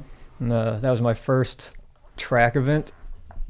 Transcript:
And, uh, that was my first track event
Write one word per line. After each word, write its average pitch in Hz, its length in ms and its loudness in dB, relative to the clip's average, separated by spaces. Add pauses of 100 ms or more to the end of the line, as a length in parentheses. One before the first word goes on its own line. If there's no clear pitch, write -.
(380)
And, 120 140 -2
uh, 113 280 0
that 131 100 2
was 117 100 2
my 117 140 2
first - 560 -2 (480)
track 120 380 2
event 143 360 0 (580)